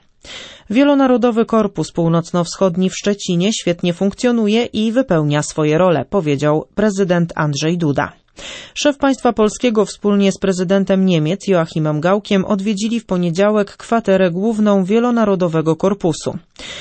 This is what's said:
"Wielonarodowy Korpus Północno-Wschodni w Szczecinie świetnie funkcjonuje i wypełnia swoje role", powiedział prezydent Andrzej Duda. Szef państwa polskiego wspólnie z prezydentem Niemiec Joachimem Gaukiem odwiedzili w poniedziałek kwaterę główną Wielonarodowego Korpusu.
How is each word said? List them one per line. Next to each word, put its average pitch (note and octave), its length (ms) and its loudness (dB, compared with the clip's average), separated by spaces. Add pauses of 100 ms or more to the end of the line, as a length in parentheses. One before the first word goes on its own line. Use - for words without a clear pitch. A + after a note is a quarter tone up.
(680)
"Wielonarodowy B3 760 2
Korpus G#3 460 -2
Północno-Wschodni F3 1000 0
w F#3 60 -10
Szczecinie G3+ 580 -2
świetnie F3 400 -2
funkcjonuje A3 720 0
i A3 260 -4
wypełnia D#3 520 0
swoje D3+ 340 0
role", E3+ 320 2
powiedział D3+ 680 0
prezydent F#3+ 600 0
Andrzej D3+ 420 -2
Duda. C#3+ 340 -2 (640)
Szef C#4+ 240 0
państwa C4 360 0
polskiego G#3+ 520 0
wspólnie G3+ 460 0
z F#3 80 -4
prezydentem F#3+ 680 0
Niemiec E3+ 420 0
Joachimem D#3+ 540 0
Gaukiem G3 440 0
odwiedzili G#3+ 540 -2
w - 60 -14
poniedziałek G3 720 0
kwaterę F#3+ 540 0
główną G#3 520 2
Wielonarodowego F#3+ 920 0
Korpusu. F#3 640 -2 (440)